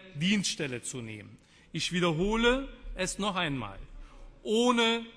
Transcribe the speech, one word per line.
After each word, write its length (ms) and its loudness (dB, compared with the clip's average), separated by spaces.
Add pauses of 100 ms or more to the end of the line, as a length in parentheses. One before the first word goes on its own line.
(140)
Dienststelle 680 0
zu 180 -8
nehmen. 360 -12 (360)
Ich 180 -2
wiederhole 800 2 (260)
es 240 -4
noch 160 -2
einmal. 420 -2 (640)
Ohne 640 4 (120)